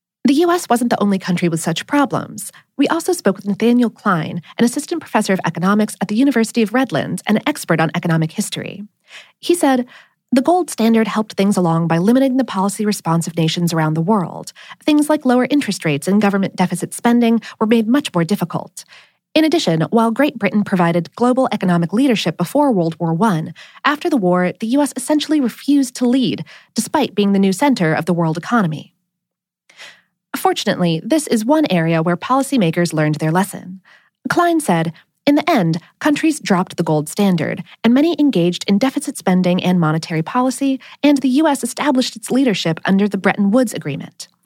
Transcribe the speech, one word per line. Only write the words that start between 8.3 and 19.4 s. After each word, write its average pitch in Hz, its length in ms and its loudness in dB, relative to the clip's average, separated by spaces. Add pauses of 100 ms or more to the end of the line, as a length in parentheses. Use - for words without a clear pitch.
history. - 540 -8 (560)
He 339 160 0
said, 262 280 2 (460)
"The 247 100 4
gold 339 300 2
standard 226 380 2
helped 214 240 -4
things 196 240 2
along 165 320 2
by 165 100 2
limiting 254 380 2
the 262 80 2
policy 196 420 -4
response 170 400 -2
of 170 100 -8
nations 165 360 0
around 156 220 0
the 160 60 0
world. 175 520 -2 (280)
Things 302 300 2
like 302 160 0
lower 247 240 2
interest 262 340 -2
rates 147 220 -2
and 202 160 2
government 196 320 0
deficit 180 400 -4
spending 233 480 2 (160)
were 220 80 0
made 220 220 2
much 285 260 -2
more 170 100 2
difficult." - 600 -6 (500)
In 311 100 4